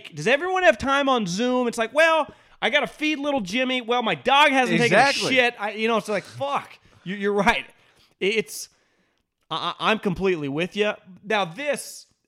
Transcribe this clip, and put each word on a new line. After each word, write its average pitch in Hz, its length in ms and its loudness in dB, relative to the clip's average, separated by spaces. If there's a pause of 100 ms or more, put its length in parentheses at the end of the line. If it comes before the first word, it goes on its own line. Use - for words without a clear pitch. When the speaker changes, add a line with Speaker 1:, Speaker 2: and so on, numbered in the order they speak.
(140)
Speaker 1:
does 151 140 -4
everyone 359 340 2
have 349 160 6
time 277 300 0
on 247 180 2
Zoom?" 247 400 0
It's 233 120 -4
like, 226 140 -4
"Well, 320 400 2 (300)
I 208 80 0
gotta 269 160 2
feed 302 320 -4
little 277 220 -2
Jimmy. 254 400 -2
Well, 240 220 -2
my 214 120 -2
dog 269 380 4
hasn't 254 280 2
Speaker 2:
Exactly. 247 500 4
Speaker 1:
taken 262 80 2
a 247 40 6
shit." 240 180 0
I, 208 120 -6
you 214 160 -2
know, 233 80 2
it's 208 120 -4
like, 202 160 -4
"Fuck." - 540 -8 (240)
You, 185 140 -10
you're 202 160 -2
right. 196 320 2 (560)
It, 196 160 0
it's, - 320 -6 (840)
I, 160 280 -6
I, 170 120 0
I'm 220 80 0
completely 175 500 -2
with 160 280 -4
you. 208 160 0 (320)
Now, 202 200 -2
this, 240 600 -8 (220)